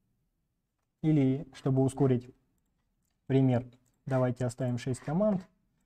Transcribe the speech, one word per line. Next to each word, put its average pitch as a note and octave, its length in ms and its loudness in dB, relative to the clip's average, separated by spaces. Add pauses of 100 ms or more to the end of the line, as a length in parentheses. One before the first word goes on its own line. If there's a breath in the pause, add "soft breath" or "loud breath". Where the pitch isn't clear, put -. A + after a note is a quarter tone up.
(1000)
Или, C#3 520 2
чтобы C3 280 -2
ускорить C3 500 0 (960)
пример, C3 400 2 (400)
давайте B2+ 400 -2
оставим B2 320 -4
шесть B2 220 -6
команд. F#3+ 420 -2 (440)